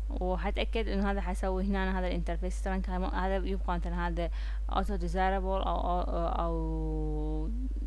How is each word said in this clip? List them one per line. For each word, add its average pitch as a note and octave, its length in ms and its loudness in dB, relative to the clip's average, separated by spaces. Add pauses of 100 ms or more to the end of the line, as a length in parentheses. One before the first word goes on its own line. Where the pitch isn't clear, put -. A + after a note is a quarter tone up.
(100)
وحتاكد F#3 800 0
انه G3 220 2
هذا G3 100 0
حسوي F#3+ 440 0
هنا F#3+ 340 2
هذا F3+ 80 0
الانترفيس F3 560 -2
ترانك، F#3+ 280 0
هاي F#3 80 0
مو-، F#3 80 0
هذا F#3+ 300 0
يبقى F#3 400 0
مثلا F3 320 0
هذا E3+ 220 0 (400)
اوتو G3 260 0
ديزايربل F#3 500 2
او، F#3+ 140 0
او، F3 680 0
او D#3 1200 0 (360)